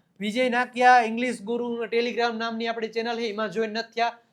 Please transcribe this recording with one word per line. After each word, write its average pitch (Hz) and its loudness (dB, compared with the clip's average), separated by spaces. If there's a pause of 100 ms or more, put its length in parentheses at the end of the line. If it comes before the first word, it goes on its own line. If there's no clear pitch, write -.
(200)
વિજય 220 0
નાકિયા 247 6
ઇંગ્લિશ 240 -4
ગુરુ 233 -4
Telegram 233 0
નામની 226 -4
આપણી 226 -4
ચેનલ 226 -4
છે, 233 -4
એમાં 208 -4
જોઈન 214 -2
નથી 220 -8
થયા 233 -2 (160)